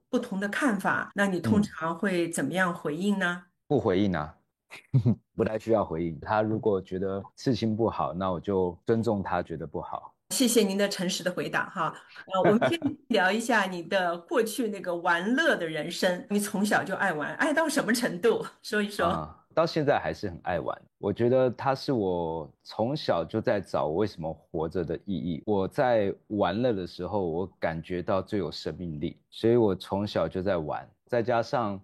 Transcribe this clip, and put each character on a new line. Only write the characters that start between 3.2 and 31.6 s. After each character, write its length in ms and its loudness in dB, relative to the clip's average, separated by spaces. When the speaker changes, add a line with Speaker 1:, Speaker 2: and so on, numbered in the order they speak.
Speaker 2:
嗯。 60 -20
不 100 2
回 220 4
应 160 2
啊。 200 -6
<laughs> 680 0
不 80 2
太 120 0
需 140 -4
要 140 6
回 200 -2
应。 140 -4
他 240 0
如 160 0
果 240 0
觉 160 -8
得 240 -4
刺 180 0
青 220 0
不 120 2
好， 240 -2
那 200 -2
我 80 -4
就 440 0
尊 160 2
重 220 0
他 180 -2
觉 160 -6
得 80 -10
不 160 -8
好。 320 -12
Speaker 1:
谢 160 2
谢 160 4
您 140 0
的 100 2
诚 220 -4
实 160 -4
的 80 0
回 160 -6
答 220 -4
哈。 240 -4
呃， 240 4
我 60 8
们 120 2
先 100 0
Speaker 2:
<laughs> 160 -14
Speaker 1:
聊 240 4
一 80 0
下 240 2
你 180 -4
的 360 0
过 240 0
去 260 -2
那 120 -6
个 140 -4
玩 400 0
乐 220 4
的 100 -4
人 240 -6
生， 380 0
你 100 0
从 260 0
小 200 2
就 100 -6
爱 200 0
玩， 220 -6
爱 160 2
到 160 4
什 140 0
么 100 0
程 280 -2
度？ 240 4
说 200 -2
一 80 -2
说。 160 0
Speaker 2:
啊， 280 -2
到 100 4
现 200 0
在 140 4
还 140 -2
是 160 -6
很 140 -8
爱 180 0
玩。 180 -6
我 120 0
觉 200 2
得 200 6
它 240 -2
是 180 -2
我 560 0
从 320 -2
小 300 0
就 160 -2
在 180 2
找 280 -2
我 80 -2
为 120 2
什 140 -10
么 120 -6
活 360 -6
着 160 -2
的 100 -4
意 100 -2
义。 300 -4
我 200 2
在 480 2
玩 320 0
乐 140 2
的 120 -4
时 200 -8
候， 200 -2
我 200 -2
感 240 -2
觉 200 -6
到 180 0
最 180 -4
有 120 -2
生 260 -8
命 240 -8
力， 160 -6
所 180 0
以 80 6
我 180 4
从 320 -2
小 220 0
就 140 -4
在 160 0
玩。 280 -6
再 160 0
加 200 0
上 400 -4